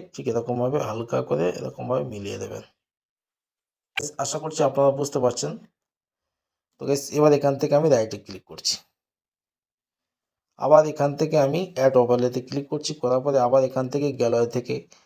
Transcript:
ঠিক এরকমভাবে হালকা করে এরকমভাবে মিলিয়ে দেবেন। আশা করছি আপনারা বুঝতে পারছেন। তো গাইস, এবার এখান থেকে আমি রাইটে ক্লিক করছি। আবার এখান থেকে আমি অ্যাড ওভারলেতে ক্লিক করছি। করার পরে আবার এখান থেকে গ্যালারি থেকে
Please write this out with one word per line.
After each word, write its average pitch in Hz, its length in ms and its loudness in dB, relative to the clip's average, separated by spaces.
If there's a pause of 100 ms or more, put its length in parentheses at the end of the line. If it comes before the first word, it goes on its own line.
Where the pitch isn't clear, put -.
(140)
ঠিক 135 140 -8
এরকমভাবে 123 520 -2
হালকা 117 420 -4
করে 143 280 -2
এরকমভাবে 127 540 -6
মিলিয়ে 104 340 -10
দেবেন। - 240 -10 (1600)
আশা 135 220 -6
করছি 156 240 -4
আপনারা 139 280 2
বুঝতে 139 280 -4
পারছেন। 127 380 -2 (1200)
তো 135 80 -12
গাইস, 139 260 -2
এবার 147 220 6
এখান 139 240 2
থেকে 147 180 0
আমি 151 140 4
রাইটে 113 280 2
ক্লিক - 260 -16
করছি। - 340 -8 (1800)
আবার 151 280 6
এখান 143 300 -2
থেকে 156 240 0
আমি 151 360 0
অ্যাড 131 220 4
ওভারলেতে 123 440 2
ক্লিক 139 260 -8
করছি। 151 260 -6
করার 127 280 -2
পরে 139 180 2
আবার 123 240 4
এখান 131 260 -2
থেকে 143 220 -2
গ্যালারি 120 360 0
থেকে - 400 -6 (180)